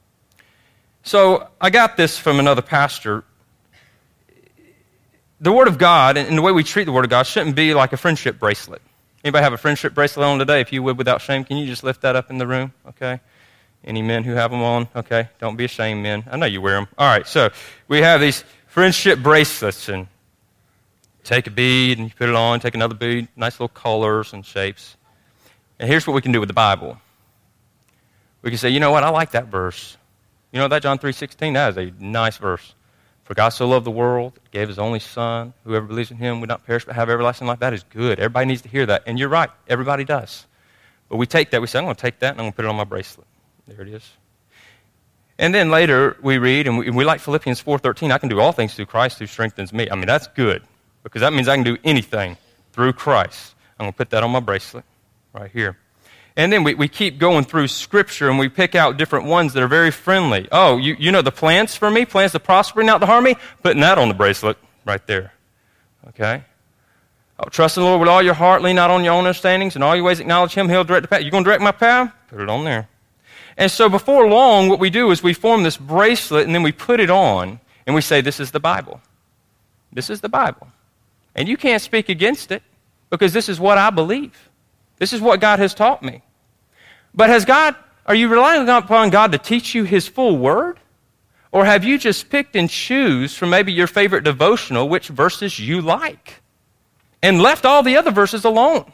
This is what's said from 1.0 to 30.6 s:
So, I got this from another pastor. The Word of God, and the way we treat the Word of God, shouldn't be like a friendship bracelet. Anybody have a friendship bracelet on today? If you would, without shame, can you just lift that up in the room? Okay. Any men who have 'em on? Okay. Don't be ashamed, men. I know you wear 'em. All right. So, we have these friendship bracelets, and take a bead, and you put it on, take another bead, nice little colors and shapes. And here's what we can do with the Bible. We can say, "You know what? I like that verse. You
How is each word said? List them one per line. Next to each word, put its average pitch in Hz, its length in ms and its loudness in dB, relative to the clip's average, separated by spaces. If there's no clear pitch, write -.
So, 190 460 2
I 190 100 2
got 226 260 4
this 165 220 0
from 143 200 0
another 139 240 2
pastor. 139 640 -2
The 165 120 2
Word 254 160 6
of 156 100 -2
God, 147 380 6
and 147 220 -2
the 156 40 0
way 190 100 2
we 165 100 2
treat 202 220 -2
the 151 80 -6
Word 127 120 2
of 117 60 -2
God, 123 160 2
shouldn't 156 300 -4
be 156 180 2
like 131 180 2
a 135 40 -8
friendship 151 420 -4
bracelet. - 440 -4
Anybody 147 180 0
have 139 100 2
a 117 60 -8
friendship - 360 -4
bracelet 143 320 0
on 143 120 0
today? 139 220 0
If 117 120 -6
you 131 100 -6
would, 127 160 -4
without 123 220 0
shame, 135 240 -6
can 139 120 -8
you 147 100 -6
just 123 160 -12
lift 131 200 -8
that 131 120 0
up 127 160 -4
in 127 80 -10
the 123 80 -6
room? 131 260 -6
Okay. 127 320 -10
Any 110 180 -8
men 113 200 -2
who 120 120 -6
have 120 180 -2
'em 123 100 -6
on? 117 320 -2
Okay. 113 340 -4
Don't 113 160 -10
be 123 80 -6
ashamed, 110 380 -6
men. 104 280 -6
I 127 60 -10
know 156 100 -4
you 98 140 -6
wear 98 160 -2
'em. 101 100 -4
All 143 100 2
right. 107 180 2
So, 123 240 0
we 151 140 2
have 165 180 6
these 143 240 -2
friendship 180 540 2
bracelets, 139 680 0
and 95 180 -10
take 123 220 -2
a 113 40 -14
bead, 127 480 0
and 113 100 -10
you 107 60 -20
put 120 140 -4
it 120 60 0
on, 117 260 0
take 120 140 -6
another 113 200 -4
bead, 120 400 -6
nice 120 200 -6
little 120 140 -8
colors 110 640 -4
and 98 120 -20
shapes. - 520 -10
And 117 100 -4
here's 156 160 0
what 143 80 -2
we 135 80 -2
can 131 80 -4
do 120 80 2
with 104 100 -4
the 98 60 -8
Bible. 98 460 -2
We 120 80 -8
can 117 80 -8
say, 127 100 -2
"You 135 100 0
know 147 140 2
what? 151 100 2
I 151 60 2
like 160 240 -2
that 117 140 -4
verse. 92 500 -8
You 127 80 -6